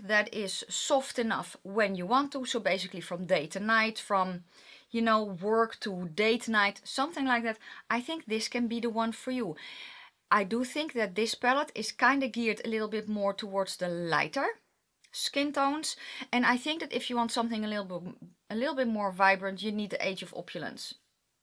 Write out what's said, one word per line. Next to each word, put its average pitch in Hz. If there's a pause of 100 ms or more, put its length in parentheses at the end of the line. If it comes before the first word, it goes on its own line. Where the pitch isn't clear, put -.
that 208
is 196
soft 262
enough 220
when 196
you 175
want 269
to, 262
so 233
basically 185
from 175
day 160
to -
night, 220
from, 185 (480)
you 233
know, 220
work 214
to 180
day 220
to 233
night, 202
something 285
like 240
that, 220 (320)
I 233
think 330
this 220
can 240
be 233
the 233
one 226
for -
you. 226 (720)
I 202
do 226
think 302
that 208
this 220
palette 277
is -
kinda 269
geared 220
a 226
little 220
bit 214
more 202
towards 196
the 180
lighter 170 (540)
skin 285
tones, 285 (340)
and 247
I 247
think 302
that 311
if 240
you 247
want 233
something 233
a -
little 208
bit, 180 (340)
a 214
little 269
bit 254
more 208
vibrant, 190
you 214
need 208
the -
Age 190
of 175
Opulence. - (500)